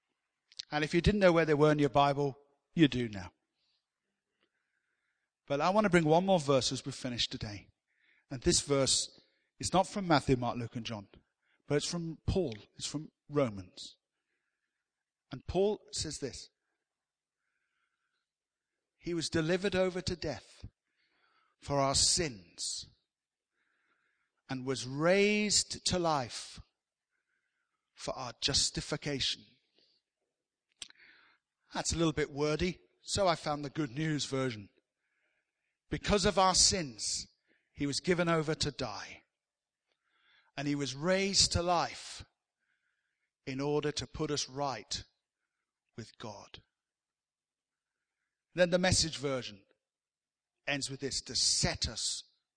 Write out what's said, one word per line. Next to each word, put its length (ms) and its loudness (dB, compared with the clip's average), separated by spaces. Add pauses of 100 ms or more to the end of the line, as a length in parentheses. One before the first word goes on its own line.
(720)
And 140 0
if 80 -6
you 80 4
didn't 180 2
know 140 8
where 120 6
they 80 4
were 200 6
in 60 2
your 100 4
Bible, 480 2 (360)
you 140 6
do 220 0
now. 220 -10 (2250)
But 120 -2
I 100 2
wanna 200 4
bring 160 6
one 200 6
more 140 4
verse 320 2
as 140 -6
we 80 -6
finish 340 -4
today. 400 -10 (640)
And 100 -10
this 200 4
verse 580 0 (400)
is 140 -4
not 120 4
from 220 -6
Matthew, 300 4
Mark, 180 -4
Luke, 220 -8
and 80 -10
John, 220 -10 (600)
but 80 0
it's 100 0
from 400 -6
Paul. 280 0 (240)
It's 100 -8
from 220 -8 (180)
Romans. 680 -4 (1400)
And 160 -14
Paul 340 0 (100)
says 280 -8
this, 300 -10 (2500)
"He 160 -6
was 140 -2
delivered 460 0
over 240 0
to 160 -4
death 500 -10 (920)
for 200 -2
our 160 2
sins 880 -2 (1600)
and 160 -8
was 220 -4
raised 1000 2
to 120 0
life 600 -4 (1400)
for 200 -8
our 260 -12
justification." 1000 -2 (2250)
That's 200 -2
a 40 -2
little 160 2
bit 160 -2
wordy, 500 -2 (220)
so 260 0
I 80 6
found 300 -4
the 60 -8
Good 240 -4
News 300 -2
version. 440 -4 (1200)
"Because 360 0
of 120 4
our 160 6
sins, 720 0 (480)
he 140 -4
was 120 -2
given 300 0
over 240 2
to 160 -2
die, 540 -10 (1300)
and 120 -4
he 80 0
was 180 -4
raised 600 2
to 100 0
life 600 -2 (1200)
in 120 -8
order 320 0
to 160 -8
put 240 -6
us 180 -4
right 540 -6 (920)
with 220 -14
God." 460 -16 (1900)
Then 160 4
the 80 4
Message 380 2
version 460 -4 (1000)
ends 240 -4
with 120 -12
this, 200 -6
"To 140 -12
set 520 0
us 360 -6 (340)